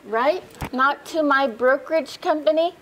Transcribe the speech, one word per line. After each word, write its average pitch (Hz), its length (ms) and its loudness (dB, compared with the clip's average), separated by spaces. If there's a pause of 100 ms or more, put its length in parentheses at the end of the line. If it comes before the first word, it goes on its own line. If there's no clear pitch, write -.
right? 262 360 0 (300)
Not 269 400 0
to 311 100 0
my 277 240 2
brokerage 262 760 0
company 320 600 0